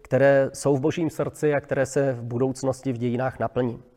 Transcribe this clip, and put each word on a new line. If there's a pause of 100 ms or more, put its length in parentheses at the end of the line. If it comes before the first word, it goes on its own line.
které
jsou
v
božím
srdci
a
které
se
v
budoucnosti
v
dějinách
naplní. (140)